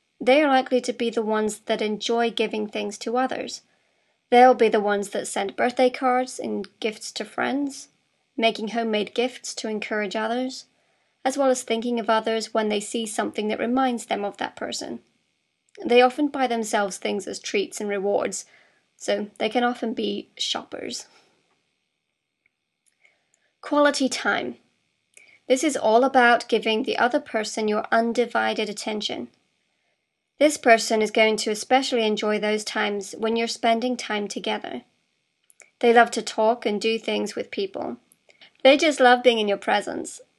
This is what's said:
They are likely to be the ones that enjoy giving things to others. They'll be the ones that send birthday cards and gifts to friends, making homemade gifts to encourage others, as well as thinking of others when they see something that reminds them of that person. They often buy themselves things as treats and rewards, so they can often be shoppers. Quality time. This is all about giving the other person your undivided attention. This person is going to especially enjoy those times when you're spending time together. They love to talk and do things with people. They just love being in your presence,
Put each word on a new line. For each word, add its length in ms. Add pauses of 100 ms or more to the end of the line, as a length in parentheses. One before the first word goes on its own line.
(200)
They 220
are 80
likely 320
to 120
be 160
the 120
ones 380
that 220
enjoy 500
giving 360
things 320
to 180
others. 440 (720)
They'll 240
be 140
the 100
ones 300
that 180
send 280
birthday 340
cards 500
and 280 (120)
gifts 340
to 120
friends, 640 (460)
making 340
homemade 440
gifts 420
to 140
encourage 460
others, 500 (580)
as 140
well 120
as 120
thinking 380
of 100
others 440
when 160
they 100
see 260
something 440
that 100
reminds 480
them 180
of 120
that 180
person. 440 (840)
They 160
often 260
buy 200
themselves 500
things 300
as 120
treats 400
and 100
rewards, 560 (520)
so 300 (100)
they 100
can 160
often 300
be 440
shoppers. 680 (2500)
Quality 460
time. 500 (920)
This 160
is 120
all 280
about 440
giving 360
the 140
other 220
person 480
your 240
undivided 800
attention. 580 (1080)
This 200
person 440
is 100
going 260
to 140
especially 540
enjoy 340
those 240
times 540
when 180
you're 120
spending 500
time 320
together. 540 (960)
They 140
love 180
to 100
talk 440
and 140
do 180
things 380
with 160
people. 460 (640)
They 140
just 240
love 220
being 160
in 100
your 80
presence, 640 (180)